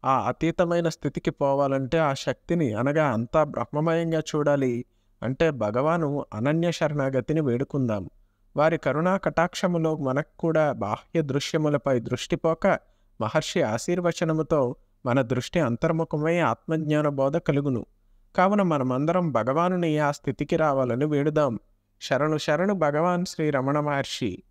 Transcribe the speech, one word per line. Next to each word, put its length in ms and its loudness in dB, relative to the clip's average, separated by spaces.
ఆ 220 2
అతీతమైన 600 0
స్థితికి 420 -4
పోవాలంటే 640 0
ఆ 160 2
శక్తిని, 600 -2
అనగా 320 2
అంతా 380 0
బ్రహ్మమయంగా 760 -2
చూడాలి. 640 0
అంటే 280 2
భగవాను 840 -2
అనన్య 380 0
శరణాగతిని 720 -2
వేడుకుందాం. 680 -2
వారి 200 4
కరుణా 400 0
కటాక్షములో 800 0
మనకు 420 -4
కూడా 320 2
బాహ్య 500 -4
దృశ్యములపై 760 0
దృష్టి 360 -4
పోక 320 0
మహర్షి 400 -2
ఆశీర్వచనముతో 1120 0
మన 160 2
దృష్టి 380 -2
అంతర్ముఖమై 800 0
ఆత్మజ్ఞాన 680 0
బోధ 300 0
కలుగును. 480 0
కావున 260 4
మనమందరం 720 2
భగవానుని 680 2
ఆ 140 2
స్థితికి 440 -4
రావాలని 500 2
వేడుదాం. 540 0
శరణు 360 0
శరణు 360 0
భగవాన్ 520 0
శ్రీ 240 -4
రమణ 300 0
మహర్షి. 720 -4